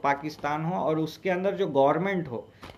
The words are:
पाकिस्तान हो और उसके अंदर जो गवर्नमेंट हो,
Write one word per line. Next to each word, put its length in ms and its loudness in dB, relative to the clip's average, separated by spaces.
पाकिस्तान 640 -2
हो 100 -2
और 240 0
उसके 320 -4
अंदर 240 0
जो 120 0
गवर्नमेंट 640 2
हो, 200 -8